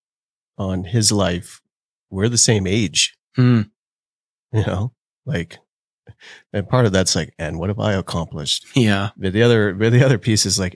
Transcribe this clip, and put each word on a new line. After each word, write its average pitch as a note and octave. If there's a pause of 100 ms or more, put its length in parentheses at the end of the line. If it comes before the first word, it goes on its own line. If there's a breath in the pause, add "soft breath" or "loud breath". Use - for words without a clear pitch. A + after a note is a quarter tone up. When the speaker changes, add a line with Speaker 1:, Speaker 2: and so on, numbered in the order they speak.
(580)
Speaker 1:
on F#2
his G#2
life, F#2 (480)
we're F#2+
the A#2+
same G#2
age. F#2+ (200)
Speaker 2:
Hmm. B2 (920)
Speaker 1:
You G#2+
know, G2 (340)
like, - (920 loud breath)
and G2+
part B2+
of F#2+
that's F#2
like, E2+
"And D#2
what -
have G#2+
I G#2+
accomplished?" E2 (100)
Speaker 2:
Yeah. G2+
Speaker 1:
But F#2+
the A2
other, A2
but A2
the B2
other C3+
piece G#2+
is F#2
like, F2+